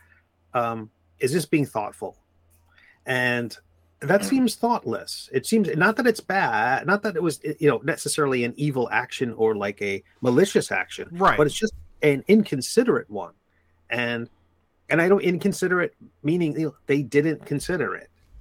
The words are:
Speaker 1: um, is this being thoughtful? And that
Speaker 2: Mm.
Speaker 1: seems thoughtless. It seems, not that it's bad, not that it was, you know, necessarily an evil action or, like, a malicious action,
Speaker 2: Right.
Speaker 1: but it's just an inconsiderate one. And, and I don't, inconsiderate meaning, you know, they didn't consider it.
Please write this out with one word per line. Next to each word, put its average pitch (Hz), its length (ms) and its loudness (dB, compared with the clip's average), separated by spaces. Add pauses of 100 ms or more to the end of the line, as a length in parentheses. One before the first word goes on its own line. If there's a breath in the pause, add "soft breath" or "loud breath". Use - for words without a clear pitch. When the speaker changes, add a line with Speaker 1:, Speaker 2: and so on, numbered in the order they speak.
(540 soft breath)
Speaker 1:
um, 117 360 -2 (300)
is 131 120 0
this 156 140 -2
being 147 200 0
thoughtful? 104 520 -8 (880 soft breath)
And 123 500 -2 (460)
that 180 200 2
Speaker 2:
Mm. 202 40 -6
Speaker 1:
seems 262 300 2
thoughtless. 120 760 -4
It 131 140 -2
seems, 214 320 2
not 196 180 4
that 254 120 0
it's 233 120 2
bad, 127 640 0
not 202 180 0
that 208 120 -4
it 160 80 -2
was, 160 160 -2 (200)
you 147 100 4
know, 120 160 2
necessarily 139 580 0
an 120 140 -2
evil 131 340 -2
action 120 440 -2
or, 110 200 2
like, 101 260 -4
a 98 220 -4 (160 soft breath)
malicious 127 500 2
action, - 440 -6
Speaker 2:
Right. 175 240 2
Speaker 1:
but 151 100 4
it's - 100 -4
just 214 160 -2 (280)
an 143 260 2
inconsiderate 202 800 2
one. 92 240 -10 (560)
And, 120 400 -4 (600)
and 156 120 2
I 170 60 4
don't, 190 140 4
inconsiderate 180 760 0 (280)
meaning, 156 360 0
you 160 60 -2
know, 147 100 -6 (120)
they 143 160 0
didn't 147 420 0
consider 139 500 -4
it. - 140 -18 (320)